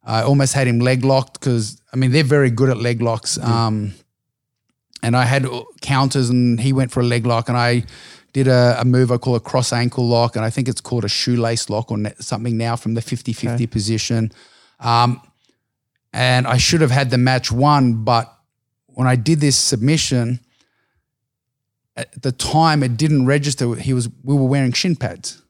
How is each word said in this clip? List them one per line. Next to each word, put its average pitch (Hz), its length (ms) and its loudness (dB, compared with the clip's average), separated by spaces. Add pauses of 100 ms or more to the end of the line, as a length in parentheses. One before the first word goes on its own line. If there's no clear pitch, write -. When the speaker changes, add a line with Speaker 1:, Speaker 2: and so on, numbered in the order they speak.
Speaker 1:
I 113 200 -2
almost 139 300 2
had 135 120 2
him 120 140 2
leg 127 260 2
locked 135 360 0
'cause, 117 380 -2 (140)
I 127 40 -4
mean, 131 140 2
they're 156 120 4
very 139 260 2
good 127 200 2
at 123 80 0
leg 117 240 -2
locks. 113 360 -2
Speaker 2:
Yeah. 117 300 0
Speaker 1:
Um, 107 260 -4 (1080)
and 117 120 0
I 127 100 4
had 131 200 0 (360)
counters, 135 480 0
and 123 320 2
he 135 120 0
went 131 180 -2
for 127 100 -2
a - 40 2
leg 120 220 0
lock, 117 220 0
and 123 80 0
I 120 260 2 (480)
did 135 160 0
a, 123 320 4
a 120 60 0
move 127 260 4
I 120 60 0
call 123 180 -2
a 113 40 0
cross - 340 -2
ankle 120 340 -2
lock, 117 280 2
and 110 100 -2
I 113 60 -2
think 127 180 -2
it's - 120 -6
called 120 220 -4
a 104 60 -4
shoelace 117 580 -2
lock 107 240 -4
or 107 60 -4
ne-, 104 220 -4
something 113 380 -6
now 117 180 -2
from 113 180 -6
the 117 80 -4
fifty 120 320 -8
fifty 120 320 -4
Speaker 2:
Okay. - 20 -8
Speaker 1:
position. 113 640 -2 (480)
Um, 120 400 2 (920)
and 127 340 0
I 123 100 0
should 165 240 2
have 139 100 2
had 135 180 0
the 127 80 0
match 127 340 0
won, 127 520 2
but 117 280 -2 (560)
when 127 200 -2
I 127 80 2
did 147 240 0
this 143 180 2
submission, 123 800 0 (1600)
at - 260 -14
the 131 100 -2
time 156 520 2
it 120 140 -2
didn't 147 280 2
register. 139 500 0
He 131 180 -4
was, 120 160 -2 (140)
we 139 120 0
were 139 100 2
wearing 131 280 0
shin 175 220 -2
pads. - 540 -10